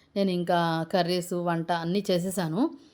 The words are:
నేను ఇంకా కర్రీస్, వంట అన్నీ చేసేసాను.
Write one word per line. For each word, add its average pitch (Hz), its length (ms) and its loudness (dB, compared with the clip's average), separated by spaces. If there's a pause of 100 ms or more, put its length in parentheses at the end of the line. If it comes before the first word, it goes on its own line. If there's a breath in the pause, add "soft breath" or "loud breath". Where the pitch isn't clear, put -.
(160 loud breath)
నేను 196 140 2
ఇంకా 170 600 2
కర్రీస్, 175 420 0
వంట 175 380 -2
అన్నీ 175 380 0
చేసేసాను. 185 600 0 (240 loud breath)